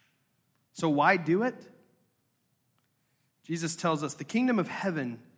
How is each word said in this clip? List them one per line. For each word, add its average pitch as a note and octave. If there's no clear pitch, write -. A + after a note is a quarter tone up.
So E3
why D#3
do F3
it? B3
Jesus E3
tells D#3+
us, C#3
"The -
kingdom A#3+
of D3
heaven C3+